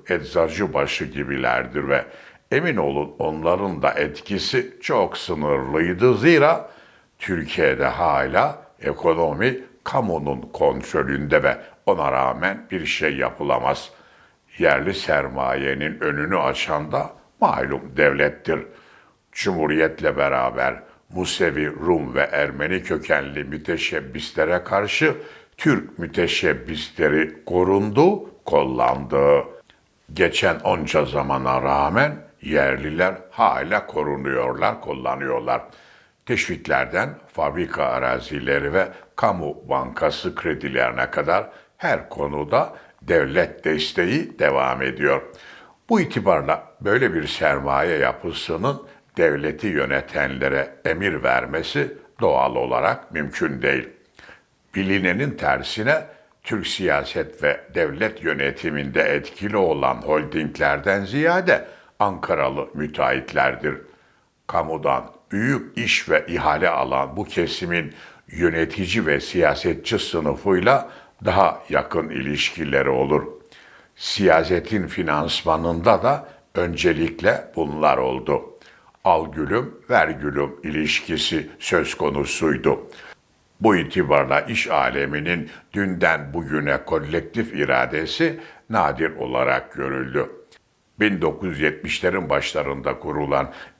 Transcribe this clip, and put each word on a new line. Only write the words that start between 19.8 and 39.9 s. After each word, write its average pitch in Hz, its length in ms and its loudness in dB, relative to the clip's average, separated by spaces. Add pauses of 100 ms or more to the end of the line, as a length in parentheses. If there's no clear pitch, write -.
beraber 64 640 0 (300)
Musevi, 82 540 0
Rum 73 480 0
ve 67 60 2
Ermeni 73 640 0
kökenli 73 640 -2
müteşebbislere 78 1200 -2
karşı 104 500 2 (420)
Türk - 420 0
müteşebbisleri 78 1500 0
korundu, 104 840 4 (140)
kollandı. 69 1000 2 (680)
Geçen 85 480 2
onca 80 440 0
zamana 65 580 0
rağmen 82 540 2 (260)
yerliler 76 720 0 (160)
hala 87 560 0
korunuyorlar, 69 960 -2
kullanıyorlar. 64 800 -4 (640)
Teşviklerden 82 840 -2 (240)
fabrika 78 520 -2
arazileri 64 880 -2
ve 92 160 2 (280)
kamu 87 520 -2
bankası 67 640 -2